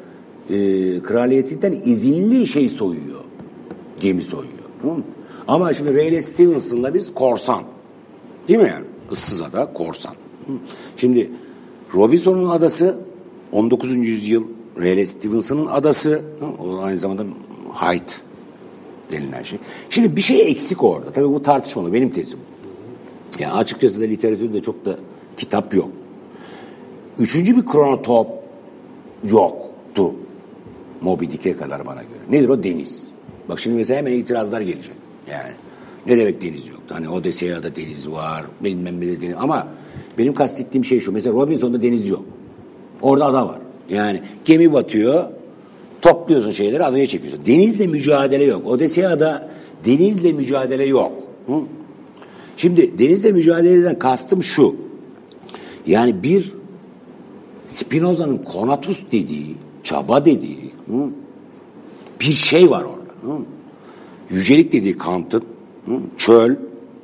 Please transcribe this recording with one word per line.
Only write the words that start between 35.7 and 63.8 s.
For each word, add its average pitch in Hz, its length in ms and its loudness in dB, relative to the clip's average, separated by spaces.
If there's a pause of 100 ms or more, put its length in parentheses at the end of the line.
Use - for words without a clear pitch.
ne 120 120 4
demek 98 240 0
deniz 78 240 -10
yoktu? - 280 -18
Hani 82 140 -10
Odisseia'da 85 680 -6
deniz 76 340 -12
var, 78 340 -8 (160)
bilmem 90 400 -6
ne 87 60 -4
de 85 140 -4
deniz. 87 180 -8
Ama 127 280 -4 (520)
benim 135 160 2
kastettiğim 131 500 -2
şey 127 160 2
şu. 95 120 -6
Mesela 110 240 0
Robinson'da 123 460 0
deniz 120 260 0
yok. - 160 -4 (800)
Orada 139 240 4
ada 131 200 2
var. - 120 -10 (320)
Yani 101 300 -2 (240)
gemi 160 280 8
batıyor, 120 520 2 (800)
topluyorsun 147 480 4
şeyleri, 104 340 0
adaya 135 220 2
çekiyorsun. 73 400 -6
Denizle 196 400 6
mücadele 139 580 2
yok. 95 220 2
Odisseia'da 156 840 0 (360)
denizle 170 480 4
mücadele 135 520 -2
yok. 135 280 2 (340)
Hı? 120 60 -4 (1040)
Şimdi 170 420 2
denizle 196 340 4
mücadeleden 170 680 4
kastım 131 440 0
şu. - 340 2 (1120)
Yani 104 360 2
bir 170 300 0 (1120)
Spinoza'nın 160 720 -2
konatus 139 640 -4 (100)
dediği, 76 420 -4 (280)
çaba 107 420 0
dediği, 73 460 0 (160)
hı? 135 220 -4 (1120)
Bir - 40 -4
şey 156 460 6
var 110 120 4
orada. - 520 -12
Hı? 151 40 -8 (920)